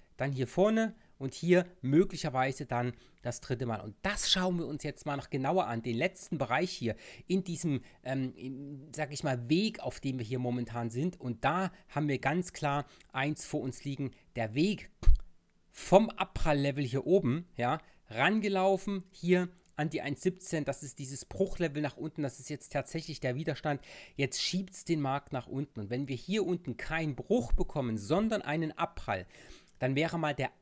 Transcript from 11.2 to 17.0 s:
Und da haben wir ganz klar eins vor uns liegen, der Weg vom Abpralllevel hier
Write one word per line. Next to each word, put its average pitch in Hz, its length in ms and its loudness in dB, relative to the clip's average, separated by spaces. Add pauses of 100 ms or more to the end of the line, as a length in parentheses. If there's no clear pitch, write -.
Und 120 240 -4
da 180 280 0 (160)
haben 147 200 -2
wir 135 100 0
ganz 160 340 0
klar 143 340 -2 (260)
eins 143 320 -2
vor - 160 -4
uns 123 240 -6
liegen, 139 260 -4 (260)
der 110 180 -2
Weg 180 360 0 (800)
vom 214 400 6
Abpralllevel 143 760 2
hier 127 220 -2